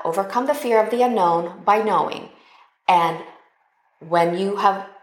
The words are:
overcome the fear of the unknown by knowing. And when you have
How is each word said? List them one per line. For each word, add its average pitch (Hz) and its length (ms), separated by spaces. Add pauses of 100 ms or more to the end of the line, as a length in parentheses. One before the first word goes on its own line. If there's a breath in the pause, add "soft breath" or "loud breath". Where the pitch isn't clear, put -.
overcome 196 420
the 294 80
fear 233 260
of 214 100
the 240 120
unknown 175 640
by 214 180
knowing. 185 460 (580 soft breath)
And 170 320 (800)
when 170 400
you 196 180
have 196 300 (160)